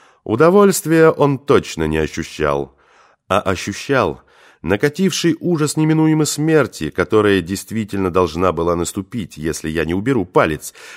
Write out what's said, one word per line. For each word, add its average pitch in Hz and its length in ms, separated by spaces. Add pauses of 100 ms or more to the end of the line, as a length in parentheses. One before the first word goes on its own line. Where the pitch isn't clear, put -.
(260)
Удовольствия 160 840
он 143 300
точно 82 480
не 78 100
ощущал, 76 800 (520)
а 95 120
ощущал 95 800 (440)
накативший 151 760
ужас 156 380
неминуемой 156 480
смерти, 147 640
которая 101 520
действительно 98 680
должна 87 420
была 85 240
наступить, 92 640
если 78 320
я 80 160
не 80 80
уберу 104 320
палец 90 480 (240)